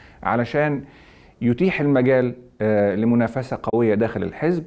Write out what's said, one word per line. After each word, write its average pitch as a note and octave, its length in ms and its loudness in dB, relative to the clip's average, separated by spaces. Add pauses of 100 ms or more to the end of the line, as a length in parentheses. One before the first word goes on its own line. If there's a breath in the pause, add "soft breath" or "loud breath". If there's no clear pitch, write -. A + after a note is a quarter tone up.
(240 loud breath)
علشان B2+ 600 -2 (580 loud breath)
يتيح C3+ 400 0
المجال، B2+ 540 2 (260)
آه، G#2 340 2
لمنافسة A#2+ 680 0
قوية A2+ 320 2
داخل G#2+ 280 -2
الحزب، D#3 440 -2